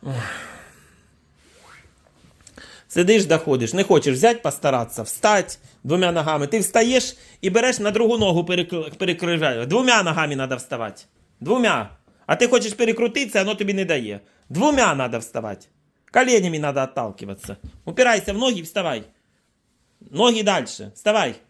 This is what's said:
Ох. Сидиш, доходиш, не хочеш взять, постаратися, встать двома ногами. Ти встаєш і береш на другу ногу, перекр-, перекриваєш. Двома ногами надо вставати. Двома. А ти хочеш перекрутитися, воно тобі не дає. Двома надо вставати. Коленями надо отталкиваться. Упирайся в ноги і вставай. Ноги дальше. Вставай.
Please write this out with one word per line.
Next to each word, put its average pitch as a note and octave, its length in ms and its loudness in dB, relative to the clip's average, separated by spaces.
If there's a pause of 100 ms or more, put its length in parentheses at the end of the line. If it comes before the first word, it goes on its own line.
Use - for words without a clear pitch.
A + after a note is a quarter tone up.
Ох. C3+ 100 -8 (2750)
Сидиш, F#3 380 4
доходиш, C#3+ 480 0
не F#3+ 100 0
хочеш D3 320 4
взять, A3+ 260 2
постаратися, C3 640 -2
встать - 560 0 (240)
двома F3 280 2
ногами. D#3 360 -2
Ти A3 120 0
встаєш A#3+ 580 0 (240)
і F#3+ 80 0
береш A#3 300 0
на G#3 120 -2
другу A3+ 260 2
ногу, F3+ 260 2
перекр-, F3 540 -4
перекриваєш. D#3+ 720 -2
Двома A#3 360 2
ногами D#3 320 -2
надо C3 200 -4
вставати. A#2 480 -8 (360)
Двома. E3+ 500 0 (360)
А D3+ 100 0
ти A#3+ 120 2
хочеш A#3+ 260 0
перекрутитися, A#3 640 0
воно G3+ 160 -2
тобі G3+ 180 -4
не F#3+ 120 -2
дає. A#2 340 -4 (300)
Двома A3+ 460 2
надо A#2+ 240 -4
вставати. A2 480 -10 (440)
Коленями G#3+ 480 2
надо C#3 220 -2
отталкиваться. G2+ 760 -8 (280)
Упирайся A3 480 2
в G3 40 -4
ноги B3 220 0
і - 20 -12
вставай. D3+ 420 -4 (1080)
Ноги A3 320 2
дальше. C#3+ 520 -4
Вставай. G3 400 0 (140)